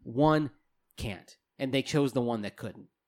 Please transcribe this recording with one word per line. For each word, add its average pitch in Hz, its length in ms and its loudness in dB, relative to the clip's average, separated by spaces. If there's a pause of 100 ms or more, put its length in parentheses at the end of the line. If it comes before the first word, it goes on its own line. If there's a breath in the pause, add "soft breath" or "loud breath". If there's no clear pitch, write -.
One 151 480 4 (460)
can't. - 400 -10 (220)
And 135 140 -4
they 135 100 0
chose 143 300 0
the 135 100 0
one 117 200 -2
that 101 140 -8
couldn't. 101 300 -14 (220)